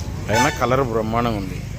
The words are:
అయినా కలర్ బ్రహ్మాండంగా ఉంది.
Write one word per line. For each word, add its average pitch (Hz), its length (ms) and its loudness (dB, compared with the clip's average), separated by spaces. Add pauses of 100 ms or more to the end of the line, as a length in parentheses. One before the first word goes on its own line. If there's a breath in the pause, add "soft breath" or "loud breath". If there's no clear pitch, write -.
(300)
అయినా 117 200 4
కలర్ 131 320 2
బ్రహ్మాండంగా 113 560 0
ఉంది. - 240 -6 (180)